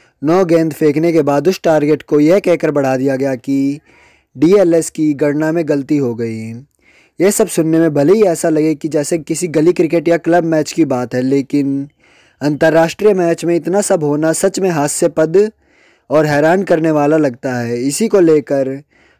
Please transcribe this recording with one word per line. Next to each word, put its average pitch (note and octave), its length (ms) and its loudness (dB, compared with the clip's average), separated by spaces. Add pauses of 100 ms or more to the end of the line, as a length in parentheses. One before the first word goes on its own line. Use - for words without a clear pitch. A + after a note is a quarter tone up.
(240)
नौ F3 220 2
गेंद D#3+ 280 0
फेंकने D#3 400 0
के D#3+ 80 2
बाद C#3+ 260 0
उस F#3+ 160 -2
टारगेट D3+ 380 0
को - 180 0
यह D#3+ 200 4
कहकर E3 320 0
बढ़ा C3+ 260 0
दिया C3+ 180 -2
गया C3+ 200 -2
कि C#3 440 -4 (580)
डीएलएस E3+ 520 2
की D3+ 240 -2
गणना D3+ 380 -2
में E3 160 -2
गलती C#3+ 300 -2
हो B2 180 -2
गई। A2+ 500 -10 (560)
यह F#3+ 100 2
सब G#3+ 160 0
सुनने D#3+ 320 0
में E3 140 2
भले C#3+ 200 4
ही A3 100 4
ऐसा E3+ 260 0
लगे D#3 260 0
कि D#3 120 -10
जैसे D3+ 300 -2
किसी E3 300 -6
गली D#3+ 260 2
क्रिकेट E3 340 0
या E3+ 100 2
क्लब E3 260 0
मैच D#3+ 280 -2
की D#3+ 140 0
बात B2 300 -4
है, B2+ 60 -2
लेकिन C#3 680 -2 (520)
अंतर्राष्ट्रीय D#3+ 720 2
मैच E3+ 320 -2
में E3+ 100 0
इतना E3+ 260 -2
सब F#3 220 -2
होना D3+ 300 0
सच F#3+ 260 -2
में F#3+ 100 0
हास्यास्पद D#3+ 840 0 (580)
और D3+ 160 2
हैरान D#3 380 2
करने E3 280 0
वाला D3+ 260 2
लगता C3 380 -2
है। A#2+ 320 -4
इसी F3 200 -2
को G#3 120 2
लेकर C#3+ 640 0 (360)